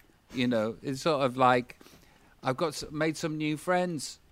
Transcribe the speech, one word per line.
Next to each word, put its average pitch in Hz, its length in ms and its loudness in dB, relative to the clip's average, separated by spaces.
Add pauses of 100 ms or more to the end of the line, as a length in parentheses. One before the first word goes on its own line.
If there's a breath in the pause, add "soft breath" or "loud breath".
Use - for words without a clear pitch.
(340)
you 123 140 0
know. 113 340 0
It's 131 200 -6
sort 151 240 2
of 123 100 -2
like, 127 420 4 (640 soft breath)
I've 131 140 0
got 165 120 0
s-, 139 220 -8
made 156 260 -2
some 156 200 -4
new 151 200 -2
friends 180 600 -2 (120)